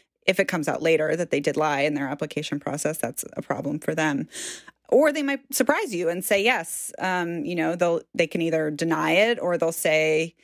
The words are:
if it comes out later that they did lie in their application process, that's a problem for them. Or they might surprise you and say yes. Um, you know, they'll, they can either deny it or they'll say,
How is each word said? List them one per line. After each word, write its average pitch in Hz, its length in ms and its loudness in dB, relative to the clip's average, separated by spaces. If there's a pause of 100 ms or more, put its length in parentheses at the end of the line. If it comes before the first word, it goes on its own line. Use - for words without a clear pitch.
(280)
if 190 120 2
it 190 80 2
comes 160 200 -2
out 143 120 -2
later 156 360 2
that 170 160 -4
they 143 80 0
did 143 180 -2
lie 151 240 0
in 147 140 0
their 139 120 -2
application 147 520 -6
process, 151 400 -4
that's - 260 -6 (100)
a - 60 -6
problem - 380 -4
for - 160 -4
them. 156 340 0 (600)
Or 294 220 6
they 294 120 -2
might 277 320 -4
surprise 294 400 2
you 170 120 -2
and 175 160 -2
say 202 200 2
yes. 214 560 -2
Um, 170 460 -2
you 175 100 -4
know, 160 200 0
they'll, 170 260 2 (120)
they 170 140 2
can 170 160 -2
either 160 260 0
deny 160 440 0
it 226 280 4
or 175 160 0
they'll 165 140 0
say, 156 720 2